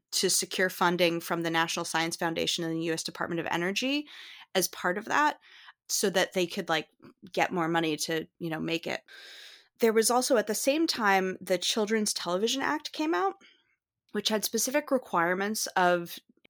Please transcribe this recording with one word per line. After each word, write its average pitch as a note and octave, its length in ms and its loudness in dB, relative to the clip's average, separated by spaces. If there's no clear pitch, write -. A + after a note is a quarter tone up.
to - 180 0
secure F#3 400 0
funding F3 500 2
from E3+ 220 -4
the E3 80 -2
National E3 340 0
Science E3 320 -2
Foundation E3 480 -2
and E3 80 -2
the E3 140 -4
U D#3+ 80 -2
S D#3+ 80 -4
Department - 380 -4
of D3+ 100 -4
Energy B3+ 560 -2
as F#3 140 0
part F#3 320 -2
of A3 60 -12
that, - 340 0
so - 220 0
that F3+ 220 0
they F3+ 120 2
could, F3 240 -8
like, D#3+ 200 0
get - 180 2
more E3+ 160 0
money E3 300 0
to, D#3+ 300 -4
you E3+ 140 -6
know, D#3 80 -6
make D#3+ 260 -2
it. - 160 -4
There A3+ 140 4
was A3 180 4
also, B3+ 260 4
at G#3 80 4
the G#3+ 80 -4
same D4+ 320 2
time, G3 560 2
the F3+ 160 0
Children's G#3+ 560 0
Television A3 480 0
Act - 320 -2
came D#4+ 220 0
out, F#4+ 220 0
which G#3 180 -2
had G#3+ 160 0
specific C4+ 460 0
requirements G3 720 0
of F3 440 2